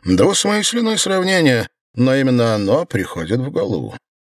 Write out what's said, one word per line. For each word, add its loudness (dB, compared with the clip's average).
Двусмысленное 0
сравнение, 0
но 2
именно 2
оно 0
приходит -4
в -6
голову. -4